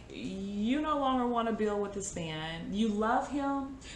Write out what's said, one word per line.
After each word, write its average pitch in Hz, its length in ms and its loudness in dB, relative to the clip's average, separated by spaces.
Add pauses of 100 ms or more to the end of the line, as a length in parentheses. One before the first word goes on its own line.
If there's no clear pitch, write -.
(120)
you 202 720 0
no 302 160 2
longer 262 280 4
wanna 226 280 2
build 208 260 2
with 202 140 -2
this 190 200 -6
man. 165 560 -4
You 214 180 4
love 226 420 2
him 277 480 -2 (180)